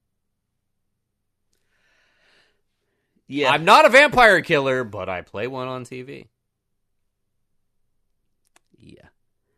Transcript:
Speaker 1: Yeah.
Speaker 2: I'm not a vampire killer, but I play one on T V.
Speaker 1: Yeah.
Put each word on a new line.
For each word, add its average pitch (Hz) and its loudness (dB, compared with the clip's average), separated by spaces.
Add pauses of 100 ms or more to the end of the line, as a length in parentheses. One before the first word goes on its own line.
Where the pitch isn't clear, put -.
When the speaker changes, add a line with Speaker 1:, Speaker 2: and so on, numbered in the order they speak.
(3250)
Speaker 1:
Yeah. 135 -4
Speaker 2:
I'm 151 0
not 254 6
a 294 4
vampire 233 4
killer, 135 -2
but 101 -12
I 87 -8
play 107 -10
one 127 -12
on 127 -12
T 127 -18
V. 135 -20 (2500)
Speaker 1:
Yeah. - -20 (500)